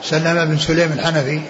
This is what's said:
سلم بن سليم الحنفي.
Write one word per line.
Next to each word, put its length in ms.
سلم 400
بن 140
سليم 340
الحنفي. 580